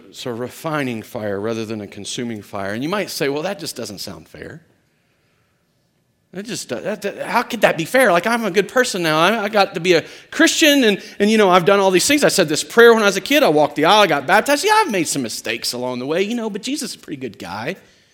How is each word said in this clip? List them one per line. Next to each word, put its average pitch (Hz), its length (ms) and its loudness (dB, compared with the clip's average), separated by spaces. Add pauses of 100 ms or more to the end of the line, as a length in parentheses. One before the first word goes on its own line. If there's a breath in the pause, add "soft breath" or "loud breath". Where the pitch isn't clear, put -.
(100)
it's - 160 -14
a 123 60 -8
refining 123 680 -6
fire 101 380 -8
rather 113 240 -4
than 107 160 -8
a 98 80 -12
consuming 113 520 -10
fire. 98 320 -8
And 117 120 -6
you 151 40 -6
might 190 220 -6
say, 147 180 -4
"Well, 143 140 -4
that 190 160 -8
just - 160 -12
doesn't 104 240 -12
sound 82 300 -16
fair." 90 340 -18 (1700)
It 190 120 -12
just, 220 240 -10
that, 175 340 -8
that, 156 240 -8
how 196 160 0
could 233 200 -4
that 170 140 4
be 160 80 -4
fair? 247 280 4
Like, 170 120 2
I'm 226 200 -2
a 190 80 -4
good 196 160 0
person 247 340 -2
now. 156 160 2
I, 202 240 2
I 202 60 -4
got 202 260 2
to 175 60 -6
be 175 140 4
a 147 100 2 (260 loud breath)
Christian, 294 540 4
and, 202 180 2 (160 loud breath)
and, 208 100 2
you 220 80 4
know, 208 140 4
I've 180 140 6
done 202 160 4
all 190 100 4
these 185 160 2
things. 285 160 2
I 180 60 4
said 156 200 2
this 151 140 -2
prayer 233 320 8
when 220 80 2
I 202 40 4
was 196 100 2
a 190 40 -4
kid. 285 220 2
I 226 60 4
walked 147 260 2
the 147 120 2
aisle. 208 160 6
I 202 40 6
got 143 220 0
baptized. 269 360 2
Yeah, 427 100 2
I've 415 180 2
made 170 160 -2
some 139 140 -4
mistakes 113 500 -6
along 123 260 -6
the 127 80 -6
way, 165 160 -2
you 214 140 -4
know, 226 120 -6
but 202 140 -8
Jesus 269 280 -8
is - 60 -14
a - 40 -20
pretty 135 200 -14
good 120 160 -12
guy. 110 380 -10 (400 soft breath)